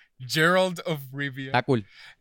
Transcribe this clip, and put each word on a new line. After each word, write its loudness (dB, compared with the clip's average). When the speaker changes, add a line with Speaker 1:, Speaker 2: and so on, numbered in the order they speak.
Speaker 1:
Gerald 2
of -4
Rivia. -8
Speaker 2:
Está 0
cool. 0